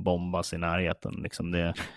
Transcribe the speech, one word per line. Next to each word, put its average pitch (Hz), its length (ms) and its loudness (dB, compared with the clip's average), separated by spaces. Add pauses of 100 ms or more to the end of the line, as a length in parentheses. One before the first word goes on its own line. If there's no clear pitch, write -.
bombas 87 500 2
i 85 40 -4
närheten, 85 640 0
liksom. - 280 -6
Det... 85 240 2 (220)